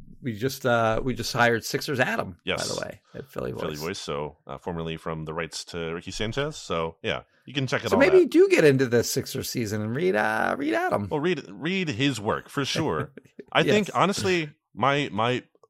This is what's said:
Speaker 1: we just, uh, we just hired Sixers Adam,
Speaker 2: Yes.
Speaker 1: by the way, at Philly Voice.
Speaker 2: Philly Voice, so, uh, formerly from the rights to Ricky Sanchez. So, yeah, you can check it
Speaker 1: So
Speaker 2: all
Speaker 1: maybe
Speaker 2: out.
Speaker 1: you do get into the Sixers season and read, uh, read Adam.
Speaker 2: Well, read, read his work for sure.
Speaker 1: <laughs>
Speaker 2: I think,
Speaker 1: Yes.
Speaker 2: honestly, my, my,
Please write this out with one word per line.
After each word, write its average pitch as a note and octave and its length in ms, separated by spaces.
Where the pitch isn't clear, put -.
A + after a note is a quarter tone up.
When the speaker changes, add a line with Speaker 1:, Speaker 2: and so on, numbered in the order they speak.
Speaker 1:
we A2+ 160
just, C3 280
uh, A2+ 380
we B2+ 100
just A2 200
hired A#2 320
Sixers - 340
Adam, D#3 460
Speaker 2:
Yes. - 220
Speaker 1:
by - 80
the G1+ 60
way, - 200
at - 160
Philly B1+ 200
Voice. - 100
Speaker 2:
Philly D#2+ 140
Voice, D#2+ 240
so, D2 380
uh, C#2 100
formerly E2 400
from D#2+ 280
the D#2 80
rights E2 320
to - 120
Ricky F2 180
Sanchez. C3+ 440
So, E2 480
yeah, D#2 200
you B2+ 80
can C3+ 140
check A#2+ 160
it A#2 60
Speaker 1:
So - 60
Speaker 2:
all A#3 40
Speaker 1:
maybe F#4 180
Speaker 2:
out. F4+ 60
Speaker 1:
you C4 60
do F#4+ 200
get E4+ 140
into C3+ 240
the A2+ 160
Sixers - 460
season G#2+ 320
and A2 140
read, F#3 200
uh, G#2+ 420
read D4 160
Adam. E4 380
Speaker 2:
Well, D3+ 80
read, F3 300
read D#3+ 400
his B2+ 300
work G2 300
for C#3 160
sure. G2 460
Speaker 1:
<laughs> - 200
Speaker 2:
I D3+ 120
think, G#3 260
Speaker 1:
Yes. - 60
Speaker 2:
honestly, F3 540
my, C#3 380
my, A#2 320